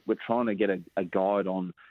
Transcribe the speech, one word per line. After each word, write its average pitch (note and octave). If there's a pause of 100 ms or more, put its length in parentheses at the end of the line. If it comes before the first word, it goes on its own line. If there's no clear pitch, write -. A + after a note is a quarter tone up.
we're G#2+ (120)
trying A#2
to G#2
get G2
a, F#2 (160)
a G2
guide G2
on F#2 (180)